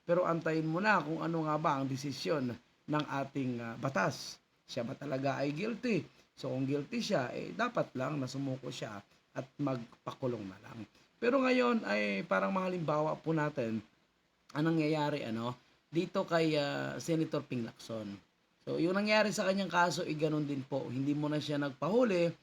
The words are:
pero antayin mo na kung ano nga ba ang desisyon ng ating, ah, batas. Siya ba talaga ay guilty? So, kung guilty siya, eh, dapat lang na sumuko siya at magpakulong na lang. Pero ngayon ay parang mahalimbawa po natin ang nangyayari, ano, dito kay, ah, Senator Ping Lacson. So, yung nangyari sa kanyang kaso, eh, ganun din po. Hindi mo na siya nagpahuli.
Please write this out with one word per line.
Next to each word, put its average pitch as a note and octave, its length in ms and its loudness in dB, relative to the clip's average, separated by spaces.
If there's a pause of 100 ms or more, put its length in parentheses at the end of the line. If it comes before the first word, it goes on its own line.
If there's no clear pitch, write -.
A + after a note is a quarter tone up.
pero F3 180 4
antayin D#3+ 400 2
mo D#3+ 160 0
na G3+ 220 4
kung D#3 180 -2
ano D#3+ 240 0
nga D3+ 160 2
ba D3+ 160 2
ang C3+ 80 0
desisyon C3+ 640 -2 (400)
ng D3+ 160 2
ating, C3+ 560 -2
ah, A#2 160 -8
batas. C3+ 640 -2 (240)
Siya - 220 -6
ba C3+ 100 -8
talaga C3+ 400 -2
ay C#3+ 160 0
guilty? G#3+ 480 -2 (320)
So, C#3 160 -8
kung C3 160 0
guilty C#3+ 380 -2
siya, C#3 320 0
eh, - 180 -6
dapat G#3 400 -2
lang C#3 240 -2
na C3 80 -2
sumuko C3+ 480 -4
siya G#2+ 240 -8 (380)
at C3 100 -6 (160)
magpakulong A#2+ 880 -4
na F#2 160 -14
lang. A#2 160 -14 (400)
Pero B3+ 220 4
ngayon A#3+ 420 4
ay G3+ 400 0
parang G3 300 2
mahalimbawa D#3+ 640 0
po D#3+ 160 0
natin C3 480 0 (720)
ang D#3+ 180 2
nangyayari, D3 540 2
ano, A#2 260 -2 (360)
dito F3+ 340 0
kay, E3 320 2
ah, C#3 460 0
Senator D#3 420 0
Ping A#2+ 240 -4
Lacson. A2 460 -8 (500)
So, C#3 140 -4
yung E3+ 180 2
nangyari G#3+ 400 4
sa G#3 80 0
kanyang F#3+ 300 0
kaso, F3 340 4
eh, D#3 80 -2
ganun D3+ 320 2
din C#3+ 160 -2
po. C3+ 240 -2
Hindi C3+ 300 0
mo D3 100 0
na D3 140 0
siya D3 180 -2
nagpahuli. E3+ 720 2 (120)